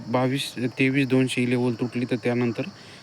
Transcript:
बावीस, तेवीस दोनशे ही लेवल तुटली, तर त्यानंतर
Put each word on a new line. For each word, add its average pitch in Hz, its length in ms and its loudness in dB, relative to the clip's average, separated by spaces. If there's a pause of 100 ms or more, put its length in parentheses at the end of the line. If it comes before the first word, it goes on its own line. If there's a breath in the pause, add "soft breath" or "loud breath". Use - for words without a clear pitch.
बावीस, 127 500 0
तेवीस 131 480 2
दोनशे 127 340 2
ही 123 100 0
लेवल 123 220 2
तुटली, 123 320 -4
तर 123 120 -2
त्यानंतर 120 460 0 (400 loud breath)